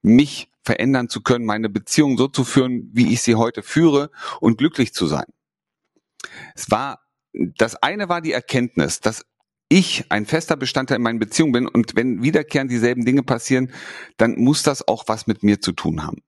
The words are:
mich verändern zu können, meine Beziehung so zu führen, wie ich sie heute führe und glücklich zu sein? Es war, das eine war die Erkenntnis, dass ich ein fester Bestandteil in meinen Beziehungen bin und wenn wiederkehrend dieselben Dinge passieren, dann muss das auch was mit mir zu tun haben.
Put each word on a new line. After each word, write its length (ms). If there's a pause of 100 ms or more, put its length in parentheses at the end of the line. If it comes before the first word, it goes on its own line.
mich 500 (140)
verändern 420
zu 140
können, 240
meine 240
Beziehung 480
so 100
zu 160
führen, 480
wie 220
ich 80
sie 140
heute 280
führe 480 (300)
und 160
glücklich 360
zu 140
sein? 200 (1300)
Es 160
war, 300 (320)
das 460
eine 320
war 100
die 140
Erkenntnis, 680
dass 260 (440)
ich 420
ein 140
fester 320
Bestandteil 400
in 60
meinen 160
Beziehungen 340
bin 160
und 260
wenn 280
wiederkehrend 460
dieselben 360
Dinge 180
passieren, 480 (460)
dann 180
muss 280
das 220
auch 220
was 200
mit 160
mir 180
zu 100
tun 320
haben. 240